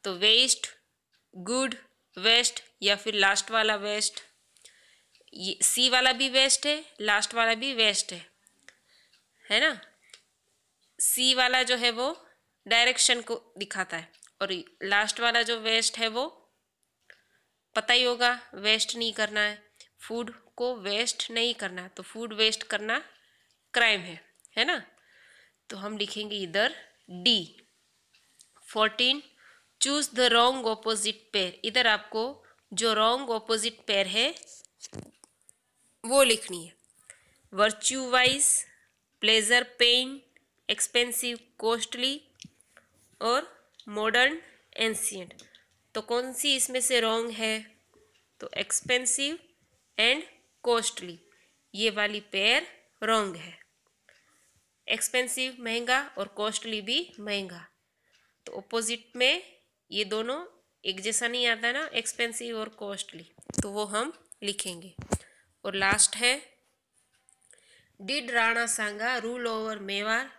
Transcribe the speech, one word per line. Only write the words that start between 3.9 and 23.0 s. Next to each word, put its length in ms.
ये 280
सी 260
वाला 240
भी 160
वेस्ट 380
है, 340
लास्ट 340
वाला 200
भी 200
वेस्ट 380
है, 180
है 100
ना? 200
सी 340
वाला 280
जो 140
है 140
वो 360
डायरेक्शन 540
को 360
दिखाता 380
है 160
और 220
लास्ट 380
वाला 220
जो 180
वेस्ट 380
है 100
वो 460
पता 180
ही 100
होगा, 520
वेस्ट 420
नहीं 160
करना 280
है, 300
फूड 340
को 200
वेस्ट 540
नहीं 240
करना 280
है, 60
तो 140
फूड 300
वेस्ट 300
करना 360